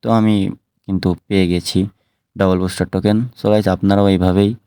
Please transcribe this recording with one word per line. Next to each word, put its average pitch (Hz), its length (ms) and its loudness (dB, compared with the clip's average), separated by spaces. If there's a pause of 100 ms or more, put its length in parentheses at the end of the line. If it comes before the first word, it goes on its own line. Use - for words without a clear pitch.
তো 117 80 -12
আমি 110 260 2 (520)
কিন্তু 95 200 -2 (180)
পেয়ে 95 220 0
গেছি 87 300 -2 (580)
ডাবল 92 220 2
বুস্টার 92 300 -4
টোকেন। 104 280 0 (200)
So - 140 -16
গাইস, 107 180 2
আপনারাও 98 400 2
এইভাবেই 95 420 2 (160)